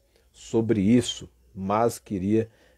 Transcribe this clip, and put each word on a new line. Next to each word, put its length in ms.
sobre 480
isso, 480
mas 440
queria, 520